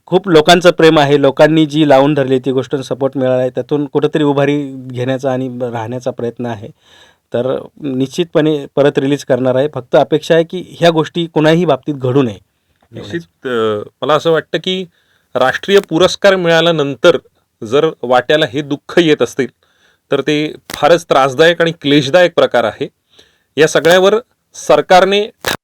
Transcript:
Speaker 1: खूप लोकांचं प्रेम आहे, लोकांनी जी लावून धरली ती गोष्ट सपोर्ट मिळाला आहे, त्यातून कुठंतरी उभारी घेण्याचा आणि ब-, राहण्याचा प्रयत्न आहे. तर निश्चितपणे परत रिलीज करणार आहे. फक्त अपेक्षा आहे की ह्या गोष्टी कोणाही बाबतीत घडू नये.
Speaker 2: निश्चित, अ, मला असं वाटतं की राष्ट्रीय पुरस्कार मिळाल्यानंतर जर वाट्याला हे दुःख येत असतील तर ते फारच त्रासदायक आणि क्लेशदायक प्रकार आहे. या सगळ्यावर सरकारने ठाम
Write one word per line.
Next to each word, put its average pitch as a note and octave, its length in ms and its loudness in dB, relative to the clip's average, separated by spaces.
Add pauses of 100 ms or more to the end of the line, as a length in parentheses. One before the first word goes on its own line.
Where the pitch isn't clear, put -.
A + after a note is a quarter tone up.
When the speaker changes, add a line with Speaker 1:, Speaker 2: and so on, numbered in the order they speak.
Speaker 1:
खूप F#3 240 -2
लोकांचं F3 420 4
प्रेम D#3+ 280 4
आहे, C#3+ 220 2
लोकांनी D3+ 440 2
जी D3+ 240 0
लावून C#3 240 4
धरली C3 260 0
ती C3 120 -4
गोष्ट B2+ 240 -4
सपोर्ट C3 420 -6
मिळाला B2+ 240 0
आहे, B2+ 80 -2
त्यातून C#3+ 360 -4
कुठंतरी D3 380 -2
उभारी C#3+ 500 -2 (140)
घेण्याचा C3 460 -4
आणि B2+ 160 -6
ब-, B2 140 -10
राहण्याचा A#2+ 480 -8
प्रयत्न A#2+ 340 -8
आहे. A2+ 220 -10 (680)
तर B2+ 260 -4 (220)
निश्चितपणे D3 840 -4 (100)
परत C#3+ 220 2
रिलीज C3+ 280 -2
करणार B2+ 300 -2
आहे. C3+ 180 0
फक्त B2+ 220 -4
अपेक्षा D#3 400 0
आहे E3 80 2
की E3+ 200 -12 (160)
ह्या E3+ 100 2
गोष्टी E3 360 -2
कोणाही E3 400 2
बाबतीत D3 300 -2
घडू C3 260 0
नये. A2 160 -4 (540)
Speaker 2:
निश्चित, A2+ 560 -14
अ, A2 400 -2 (140)
मला C3+ 120 0
असं D#3 180 0
वाटतं D#3 320 -4
की F#3 220 -6 (500)
राष्ट्रीय C3 440 0 (100)
पुरस्कार F3+ 460 0
मिळाल्यानंतर E3 840 2 (460)
जर C#3+ 260 0 (120)
वाट्याला B2+ 440 0
हे C3 160 -6
दुःख C#3+ 360 -10
येत D#3+ 240 2
असतील A#2+ 260 -4 (640)
तर C#3 100 -2
ते D3 320 -4 (160)
फारच E3 340 2
त्रासदायक C#3+ 580 2
आणि E3 100 0 (100)
क्लेशदायक C#3+ 540 2
प्रकार B2 280 2
आहे. A#2 240 -6 (680)
या D3+ 100 4
सगळ्यावर F3+ 480 2 (380)
सरकारने F#3 680 2
ठाम - 420 -10